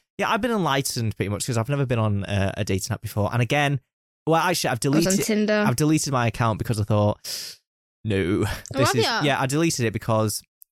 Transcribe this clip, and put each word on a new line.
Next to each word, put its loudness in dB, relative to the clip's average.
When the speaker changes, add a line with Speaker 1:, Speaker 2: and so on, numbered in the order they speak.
Speaker 1:
yeah, 0
I've 0
been 0
enlightened 0
pretty -2
much -4
'cause -2
I've -2
never 0
been 0
on, 0
uh, 0
a -2
dating -2
app -4
before. -2
And 0
again, 0
well, 2
actually, 0
I've -2
Speaker 2:
I 2
was 4
on 2
Speaker 1:
deleted, 2
Speaker 2:
Tinder. 0
Speaker 1:
I've 0
deleted 2
my 0
account 0
because -2
I 2
thought, 2
"No, 2
Speaker 2:
Oh, -6
Speaker 1:
this 4
Speaker 2:
have 2
Speaker 1:
is," 4
Speaker 2:
ya? 0
Speaker 1:
yeah, 2
I 0
deleted 0
it 0
because 0